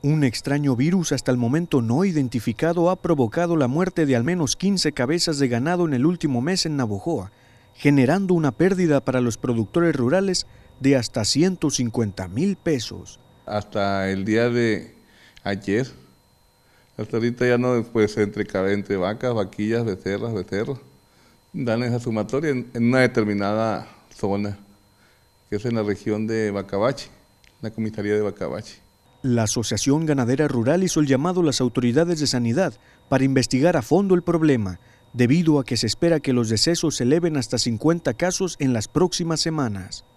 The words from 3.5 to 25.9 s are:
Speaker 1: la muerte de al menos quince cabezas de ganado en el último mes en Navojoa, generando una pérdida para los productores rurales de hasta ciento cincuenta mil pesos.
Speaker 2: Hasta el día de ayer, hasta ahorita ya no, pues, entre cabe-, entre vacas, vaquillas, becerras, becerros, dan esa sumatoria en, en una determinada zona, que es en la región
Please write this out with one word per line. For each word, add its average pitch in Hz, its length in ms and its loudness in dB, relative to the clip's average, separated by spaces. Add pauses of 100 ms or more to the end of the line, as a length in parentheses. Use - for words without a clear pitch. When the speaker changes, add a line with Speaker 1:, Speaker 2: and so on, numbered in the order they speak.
Speaker 1:
la 139 120 2
muerte 165 380 0
de 135 100 2
al 117 80 2
menos 165 320 0
quince 180 360 0
cabezas 147 480 -2
de 139 80 2
ganado 160 400 0
en 143 80 0
el 123 100 2
último 156 360 0
mes 175 260 -2
en 151 100 -2
Navojoa, 107 540 -4 (420)
generando 147 640 4
una 151 160 2
pérdida 170 520 2
para 127 160 0
los 120 180 0
productores 123 580 0
rurales 175 500 0 (340)
de 135 160 4
hasta 113 300 -2
ciento 165 460 0
cincuenta 113 560 -2
mil 156 280 -2
pesos. 107 640 -6 (280)
Speaker 2:
Hasta 98 640 -2
el 98 140 -4
día 113 260 2
de 117 420 0 (500)
ayer, 101 440 -2 (1120)
hasta 117 180 -6
ahorita 120 300 0
ya 120 100 4
no, 123 340 0
pues, 107 260 2
entre 104 280 -2
cabe-, 98 280 0
entre 101 240 -2
vacas, 107 360 -2
vaquillas, 110 520 -2
becerras, 107 500 -4
becerros, 110 420 -4 (760)
dan 120 300 -2
esa 120 180 -2
sumatoria 120 520 -2
en, 120 240 -4
en 117 140 2
una 131 100 4
determinada 107 880 0 (280)
zona, 101 440 -4 (880)
que 107 60 -4
es 104 100 -6
en 120 80 -2
la 113 80 -2
región 107 460 -4